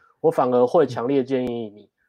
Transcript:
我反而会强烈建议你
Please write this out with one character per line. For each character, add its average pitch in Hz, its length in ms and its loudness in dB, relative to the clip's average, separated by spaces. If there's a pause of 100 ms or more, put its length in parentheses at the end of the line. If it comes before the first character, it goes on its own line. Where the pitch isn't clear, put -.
(200)
我 156 100 0
反 135 240 0
而 123 140 4
会 156 180 4
强 120 220 -6
烈 139 160 0
建 127 200 -4
议 117 280 -8
你 104 180 -20 (180)